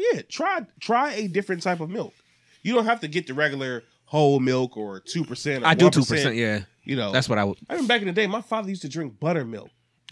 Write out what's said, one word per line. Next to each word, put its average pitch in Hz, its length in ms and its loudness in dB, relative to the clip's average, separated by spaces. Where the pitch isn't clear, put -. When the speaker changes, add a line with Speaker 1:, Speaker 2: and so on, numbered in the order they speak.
Speaker 1:
yeah, 165 160 -4
try, 359 320 -4
try 247 340 0
a 208 140 -4
different 180 340 -4
type 175 180 -2
of 160 80 -8
milk. 180 240 -8
You 240 120 0
don't 226 100 4
have 233 160 0
to 156 80 -6
get 165 180 -4
the 131 80 -8
regular 135 500 -2
whole 143 360 4
milk 127 360 0
or 101 240 -10
two 165 240 -6
percent 135 400 -6
or 160 40 4
Speaker 2:
I 165 60 6
do 175 120 8
Speaker 1:
one - 60 8
percent. 135 160 4
Speaker 2:
two - 60 0
percent, 139 220 0
yeah. 107 240 0
Speaker 1:
You 135 120 -4
know, 104 160 -2
Speaker 2:
That's 131 160 2
what 110 100 2
I 101 60 2
would. 98 120 -2
Speaker 1:
I - 60 -8
remember 277 200 -2
back 214 80 0
in 196 60 -4
the 175 40 -2
day, 208 140 0
my 208 160 -4
father 220 260 -4
used 190 140 -8
to 151 60 -8
drink 139 300 -8
buttermilk. 123 520 -4